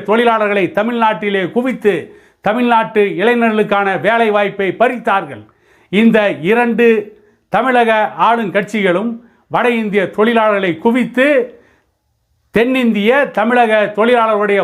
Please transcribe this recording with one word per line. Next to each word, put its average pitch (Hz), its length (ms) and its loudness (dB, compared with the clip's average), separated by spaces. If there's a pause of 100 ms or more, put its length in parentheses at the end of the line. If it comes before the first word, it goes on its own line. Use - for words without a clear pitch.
தொழிலாளர்களை 214 680 0
தமிழ்நாட்டிலே 214 800 -2
குவித்து 240 440 -2 (520)
தமிழ்நாட்டு 226 580 0 (120)
இளைஞர்களுக்கான 208 880 0
வேலை 226 300 0
வாய்ப்பை 202 420 -2
பறித்தார்கள். 196 720 -2 (460)
இந்த 214 280 4 (240)
இரண்டு 233 440 2 (680)
தமிழக 233 400 2 (280)
ஆளுங்கட்சிகளும் 208 920 0 (380)
வட 196 200 0
இந்திய 208 380 -2
தொழிலாளர்களை 214 680 0
குவித்து 233 480 0 (1300)
தென்னிந்திய 233 560 0 (200)
தமிழக 233 420 2 (180)
தொழிலாளர்களுடைய 214 720 2